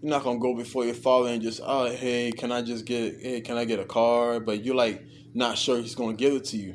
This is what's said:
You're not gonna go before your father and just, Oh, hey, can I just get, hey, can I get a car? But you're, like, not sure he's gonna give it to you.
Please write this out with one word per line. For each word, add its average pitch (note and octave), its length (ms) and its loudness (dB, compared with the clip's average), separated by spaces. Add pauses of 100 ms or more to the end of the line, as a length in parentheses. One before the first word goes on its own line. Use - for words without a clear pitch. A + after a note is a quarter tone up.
You're D3+ 100 -4
not C#3+ 140 2
gonna B2 140 0
go B2 160 0
before A#2+ 300 -4
your A#2+ 100 0
father B2+ 360 4
and A#2 120 -2
just, A2+ 220 -4
Oh, C3 260 0
hey, A#2+ 420 -2
can A#2+ 200 -4
I A#2+ 100 0
just A#2 220 -6
get, A#2 360 -4
hey, B2 200 -4
can A#2+ 160 -6
I A#2 80 0
get A2+ 160 0
a F#2+ 40 -4
car? A#2+ 560 4
But G#2+ 240 -4
you're, B2+ 120 0
like, A2+ 280 2 (300)
not A#2 240 0
sure B2+ 220 2
he's A2+ 140 -8
gonna A#2 200 -2
give C3+ 200 2
it C3 120 -2
to - 100 -6
you. F#2+ 180 -6